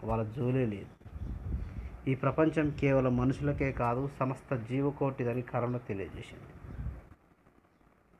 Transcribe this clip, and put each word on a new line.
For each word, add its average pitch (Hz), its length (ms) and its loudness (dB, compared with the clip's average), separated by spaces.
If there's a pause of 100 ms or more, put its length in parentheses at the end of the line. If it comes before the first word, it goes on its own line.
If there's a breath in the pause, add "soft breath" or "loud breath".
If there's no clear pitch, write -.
వాళ్ళ 110 280 0
జోలే 123 340 2
లేదు. 101 240 -4 (1200 loud breath)
ఈ 131 40 4
ప్రపంచం 151 560 4
కేవలం 135 460 4
మనుషులకే 139 560 2
కాదు, 123 460 0
సమస్త 135 360 -2
జీవకోటిదని 131 880 0
కరోనా 123 360 0
తెలియజేసింది. - 760 -8 (1700)